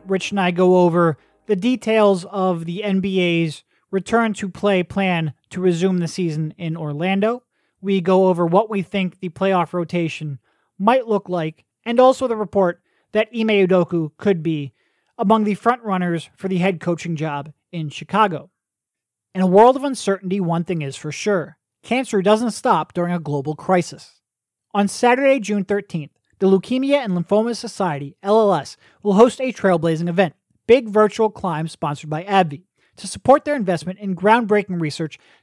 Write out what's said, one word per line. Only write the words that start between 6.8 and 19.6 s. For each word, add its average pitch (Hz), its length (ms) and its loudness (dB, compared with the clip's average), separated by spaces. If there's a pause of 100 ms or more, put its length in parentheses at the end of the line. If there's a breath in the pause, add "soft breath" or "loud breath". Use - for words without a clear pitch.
We 190 200 0
go 185 260 4
over 175 180 2
what 196 240 2
we 202 140 -4
think 190 380 -6
the 185 80 -8
playoff 185 440 -2
rotation 165 640 -4 (400)
might 226 300 2
look 202 220 -2
like, 160 360 -6 (180)
and 233 160 0
also 254 280 4
the 233 80 -4
report 196 440 0 (340)
that 220 200 0
Ime 220 140 -2
Udoka 180 680 2
could 185 260 0
be 151 280 -4 (460)
among 220 280 2
the 208 100 -2
front 233 260 -2
runners 180 540 -4
for - 120 -10
the 185 120 -2
head 185 200 0
coaching 170 360 -6
job 147 360 -8 (200)
in 160 180 -8
Chicago. 190 600 -4 (840)
In 190 80 -4
a 190 60 4
world 226 280 8